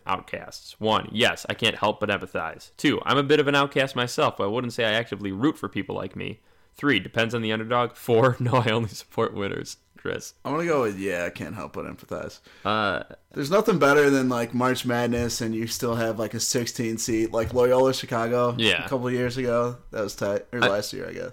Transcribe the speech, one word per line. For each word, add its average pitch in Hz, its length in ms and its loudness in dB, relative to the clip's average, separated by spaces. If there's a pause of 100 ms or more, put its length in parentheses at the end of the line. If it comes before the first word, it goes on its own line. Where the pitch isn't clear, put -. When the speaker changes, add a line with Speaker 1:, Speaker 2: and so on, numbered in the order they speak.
Speaker 1:
outcasts? - 720 -8
One, 107 320 0
yes, 104 380 0
I 101 60 -4
can't 110 220 0
help 107 240 0
but 104 100 -2
empathize. 90 680 -6
Two, 131 300 0
I'm 117 100 2
a 143 60 4
bit 147 180 4
of 139 80 2
an 143 60 2
outcast 139 420 0
myself, 123 400 0
but 104 80 -2
I 98 40 0
wouldn't 120 260 -4
say 120 100 0
I 107 80 2
actively 104 400 -2
root 131 240 0
for 104 140 -8
people 95 260 -6
like 95 180 -8
me. 95 260 -10 (360)
Three, 135 240 2
depends 113 340 -2
on 117 60 -2
the 110 120 -2
underdog. 117 420 0
Four, 123 420 4
<laughs> - 40 -10
no, 123 160 2
I 113 140 4
only 110 200 0
support - 420 -4
winners. - 460 -6 (180)
Chris. - 380 -8 (100)
Speaker 2:
I'm 127 80 -4
gonna 165 120 -2
go 151 180 2
with, 107 140 -2
yeah, 92 280 -2
I 90 60 -4
can't 87 260 -10
help 73 160 -10
but 78 120 -8
empathize. - 540 -10 (260)
Speaker 1:
Uh, 101 380 0 (300)
Speaker 2:
There's 147 180 -4
nothing 202 300 4
better 143 300 8
than, 131 180 4
like, 120 260 0
March 123 320 2
Madness 120 540 0
and 113 160 -2
you 113 100 -2
still 117 300 -2
have, 113 240 -2
like, 107 140 -4
a 113 60 -6
sixteen 117 580 -2
seat, 113 340 0
like 117 200 -2
Loyola 127 400 6
Chicago 120 640 0
Speaker 1:
Yeah. 92 280 2
Speaker 2:
a 92 40 -6
couple 127 200 -2
of 123 40 -2
years 123 240 -2
ago. 120 400 0 (140)
That 110 120 -4
was 98 120 -4
tight. 101 380 -2
Or 120 100 -2
Speaker 1:
I, 123 60 4
Speaker 2:
last 104 240 -2
year, 90 160 -10
I 87 60 -10
guess. 87 180 -10